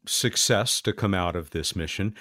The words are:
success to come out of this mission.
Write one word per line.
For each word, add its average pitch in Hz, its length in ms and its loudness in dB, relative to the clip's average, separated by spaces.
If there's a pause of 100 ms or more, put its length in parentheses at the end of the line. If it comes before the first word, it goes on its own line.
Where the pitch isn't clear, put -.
success - 760 2
to 107 120 0
come 101 200 0
out 87 220 0
of 82 140 -6
this - 260 -4
mission. 95 460 -4